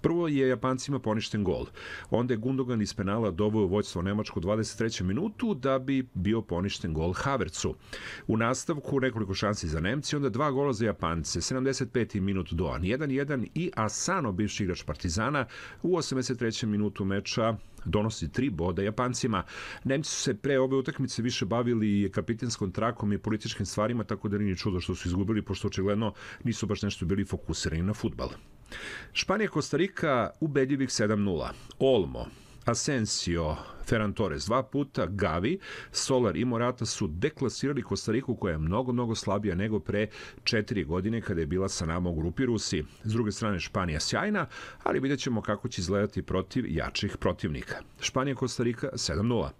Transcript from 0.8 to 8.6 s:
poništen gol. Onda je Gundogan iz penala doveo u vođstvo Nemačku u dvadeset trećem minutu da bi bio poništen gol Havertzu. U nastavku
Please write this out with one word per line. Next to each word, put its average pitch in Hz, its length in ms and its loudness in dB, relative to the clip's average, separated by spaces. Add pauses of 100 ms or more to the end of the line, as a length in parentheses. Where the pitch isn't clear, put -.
poništen 107 460 0
gol. 82 220 0 (440)
Onda 123 240 2
je 110 40 0
Gundogan 123 440 0
iz 101 120 -2
penala 104 360 0
doveo 104 320 2
u 98 40 4
vođstvo 92 360 0
Nemačku 101 360 -2
u 87 40 -2
dvadeset 107 360 0
trećem 113 280 0
minutu 202 480 0
da 135 240 2
bi 131 360 0
bio 104 280 2
poništen 87 520 -2
gol 80 180 2
Havertzu. 104 640 -2 (520)
U 110 100 2
nastavku 135 640 0